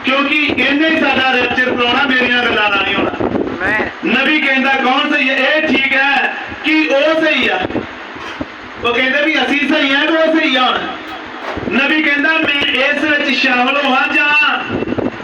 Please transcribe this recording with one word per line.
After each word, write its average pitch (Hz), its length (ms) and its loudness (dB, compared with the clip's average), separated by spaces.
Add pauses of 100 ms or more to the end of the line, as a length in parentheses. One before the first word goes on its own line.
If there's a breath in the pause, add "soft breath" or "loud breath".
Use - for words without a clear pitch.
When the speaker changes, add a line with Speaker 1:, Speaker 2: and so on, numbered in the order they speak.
Speaker 1:
ਕਿਉਂਕਿ 285 540 0
ਇਹਨੇ 285 300 2
ਹੀ 311 120 2
ਸਾਡਾ 262 320 2
ਰੈਪਚਰ 247 320 0
ਕਰਾਉਣਾ, 247 420 0
ਮੇਰੀਆਂ 247 360 0
ਗੱਲਾਂ 220 280 0
ਨਾਲ 196 120 0
ਨਹੀਂ 196 120 -2
ਹੋਣਾ। - 160 -2
Speaker 2:
ਆਮੇਨ। - 1000 -4
Speaker 1:
ਨਬੀ 277 300 2
ਕਹਿੰਦਾ 269 300 0
ਕੌਣ 269 420 0
ਸਹੀ 269 160 0
ਹੈ? 269 80 0
ਇਹ 302 320 0
ਠੀਕ 262 260 0
ਹੈ 269 400 0 (300)
ਕਿ 311 240 2
ਉਹ 311 360 2
ਸਹੀ 302 240 0
ਆ? - 100 -2 (1300)
ਉਹ 240 100 0
ਕਹਿੰਦੇ 269 280 2
ਵੀ 294 200 2
ਅਸੀਂ 269 260 0
ਸਹੀ 285 260 2
ਆ 277 60 2
ਕਿ 320 160 2
ਉਹ 320 240 4
ਸਹੀ 254 160 0
ਆ? 247 60 4
ਹੁਣ 214 160 2 (920)
ਨਬੀ 277 300 2
ਕਹਿੰਦਾ, 294 300 2
"ਮੈਂ 302 400 0
ਇਸ 285 320 0
ਵਿੱਚ 294 340 0
ਸ਼ਾਮਲ 262 460 2
ਹੋਵਾਂ 262 240 2
ਜਾਂ - 520 2 (640)